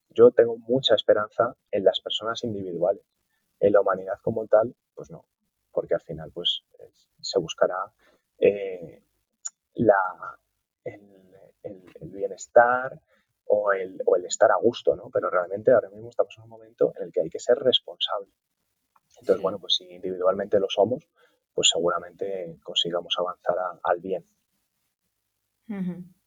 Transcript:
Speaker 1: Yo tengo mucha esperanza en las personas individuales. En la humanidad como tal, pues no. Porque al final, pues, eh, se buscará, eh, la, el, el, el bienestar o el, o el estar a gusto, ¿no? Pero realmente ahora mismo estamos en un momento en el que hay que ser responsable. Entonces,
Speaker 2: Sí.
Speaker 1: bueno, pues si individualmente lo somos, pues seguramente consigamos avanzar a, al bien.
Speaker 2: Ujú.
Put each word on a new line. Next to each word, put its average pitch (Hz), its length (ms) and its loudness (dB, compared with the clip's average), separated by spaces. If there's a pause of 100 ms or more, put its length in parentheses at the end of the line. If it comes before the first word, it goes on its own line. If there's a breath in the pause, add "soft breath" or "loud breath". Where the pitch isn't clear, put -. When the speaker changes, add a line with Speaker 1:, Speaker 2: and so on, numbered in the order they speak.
(100)
Speaker 1:
Yo 120 200 8
tengo 117 280 2
mucha 120 360 0
esperanza 107 600 0 (160)
en 104 100 -2
las 92 180 2
personas 113 440 -6
individuales. 95 580 -4 (560)
En 101 140 2
la 101 80 6
humanidad 95 420 -2
como 113 240 -4
tal, 113 300 4 (180)
pues - 160 -16
no. - 160 -18 (460)
Porque 85 220 -4
al 82 80 -2
final, 78 300 -14
pues, - 300 -6 (160)
eh, - 100 -20 (320)
se - 200 -2
buscará, 90 520 -4 (460)
eh, 98 640 -2 (720)
la, 92 640 0 (460)
el, 104 160 -12 (640)
el, 95 200 -14 (180)
el 80 100 -16
bienestar 120 880 2 (460)
o 104 260 2
el, 95 340 -4
o 98 100 4
el 90 100 -2
estar - 260 2
a 95 40 2
gusto, 101 380 0
¿no? 98 180 -16
Pero 95 180 -2
realmente 98 420 0
ahora 98 180 2
mismo 110 200 -18
estamos - 260 -4
en 113 80 -20
un 110 60 -20
momento 113 460 -4
en - 80 -10
el 175 80 -16
que 87 100 -2
hay 165 80 -6
que - 100 -12
ser - 180 0
responsable. 104 720 -4 (920)
Entonces, - 180 2
Speaker 2:
Sí. 82 60 -8
Speaker 1:
bueno, 95 160 -4
pues 92 180 -4
si 90 140 -10
individualmente 95 720 0
lo 98 80 0
somos, 107 400 0 (440)
pues - 200 0
seguramente 87 920 -4
consigamos 87 560 -4
avanzar 90 400 -4
a, 90 240 -6
al 90 180 0
bien. 90 240 -6 (1400)
Speaker 2:
Ujú. 180 360 -8 (220)